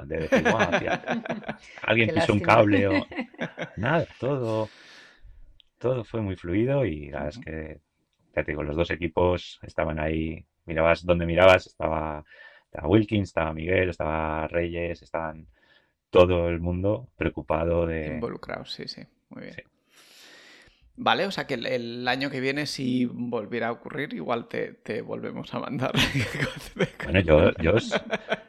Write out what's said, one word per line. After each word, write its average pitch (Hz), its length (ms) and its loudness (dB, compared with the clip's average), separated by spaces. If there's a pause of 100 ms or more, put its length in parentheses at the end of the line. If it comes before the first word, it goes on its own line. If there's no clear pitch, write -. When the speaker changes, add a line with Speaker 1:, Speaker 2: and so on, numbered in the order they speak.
Speaker 1:
de 80 140 -4
decir, 196 240 2
"Guau, 196 300 2
tía, 175 320 0
Speaker 2:
<laughs> - 760 -8
Speaker 1:
alguien 113 240 4
Speaker 3:
Qué 107 60 0
Speaker 1:
pisó - 200 2
un 104 80 2
Speaker 3:
lástima. 95 100 4
Speaker 1:
cable", 104 380 6
o - 220 0 (280)
Speaker 3:
<laughs> - 380 -10
Speaker 1:
nada, 147 300 0 (120)
todo, 113 540 -2 (1080)
todo 123 260 -2
fue 113 160 -6
muy 95 160 -2
fluido 120 500 0
y 76 240 -6
la 71 80 -8
verdad 71 100 -6
es 76 100 -10
Speaker 2:
Ujú. - 20 -14
Speaker 1:
que, 78 400 -10 (540)
ya 78 100 -2
te - 80 -4
digo, 73 100 -4
los 73 140 -4
dos 85 140 0
equipos 87 720 0
estaban 80 380 -4
ahí, 80 460 -4 (200)
mirabas 82 400 4
donde 87 200 4
mirabas, 92 400 8
estaba, 78 580 -4 (420)
estaba 78 220 -6
Wilkins, 101 420 2
estaba 80 240 0
Miguel, 90 360 2
estaba 78 580 -2
Reyes, 85 540 -4
estaban 80 460 -8 (640)
todo 90 400 6
el 85 100 -2
mundo 92 560 -2
preocupado 82 720 0
de 80 240 -4
Speaker 2:
Involucrado, - 560 -8
sí, - 200 -12
sí, - 160 -14 (280)
muy - 120 -16
bien. - 140 -16
Speaker 1:
Sí. - 60 -14 (1300)
Speaker 2:
Vale, 117 300 2
o 196 60 -6
sea 143 140 -4
que 139 80 -4
el, 117 120 -4
el 120 400 -4
año 135 240 0
que 139 100 -6
viene, 139 260 -2
si 127 400 -2
volviera 117 640 -4
a 117 40 -2
ocurrir, 135 420 -8
igual 120 340 -4
te, 113 260 -6
te 113 280 -8
volvemos 113 500 -10
a 123 60 -6
mandar. 131 360 -4
<laughs> - 880 -2 (180)
Speaker 1:
Bueno, 87 180 2
yo, 82 380 8
yo 85 160 4
os, - 300 0 (440)